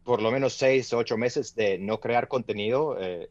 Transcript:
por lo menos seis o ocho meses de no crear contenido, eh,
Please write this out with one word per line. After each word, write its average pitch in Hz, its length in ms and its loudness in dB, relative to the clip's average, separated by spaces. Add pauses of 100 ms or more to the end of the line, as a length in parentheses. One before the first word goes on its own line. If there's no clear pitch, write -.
por 120 160 2
lo 110 100 2
menos 135 220 0
seis 131 400 2
o 117 60 2
ocho 117 180 0
meses 123 380 -2
de 98 240 2
no 104 220 -2
crear 120 280 0
contenido, 117 720 -2
eh, 90 300 -6